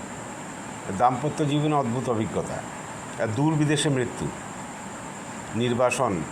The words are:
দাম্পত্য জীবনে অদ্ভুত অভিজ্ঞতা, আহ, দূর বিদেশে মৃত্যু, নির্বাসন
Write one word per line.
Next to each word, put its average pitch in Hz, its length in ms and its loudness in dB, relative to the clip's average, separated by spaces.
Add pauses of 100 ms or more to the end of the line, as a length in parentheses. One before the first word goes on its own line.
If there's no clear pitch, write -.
(1000)
দাম্পত্য 131 500 4
জীবনে 151 260 4
অদ্ভুত 127 340 2
অভিজ্ঞতা, 107 460 0
আহ, - 720 -6 (100)
দূর 151 180 4
বিদেশে 151 340 4
মৃত্যু, 127 380 0 (1300)
নির্বাসন 120 680 4 (120)